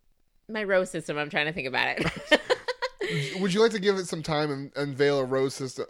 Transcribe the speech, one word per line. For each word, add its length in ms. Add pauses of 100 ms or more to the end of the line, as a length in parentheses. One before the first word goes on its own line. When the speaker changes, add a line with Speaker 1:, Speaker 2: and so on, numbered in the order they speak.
(480)
Speaker 1:
my 160
rose 260
system, 280
I'm 100
trying 180
to 60
think 160
about 300
it. 460
<laughs> 960
Speaker 2:
Would 120
you 80
like 120
to 80
give 160
it 100
some 160
time 300
and 240
unveil 420
a 60
rose 300
system, 360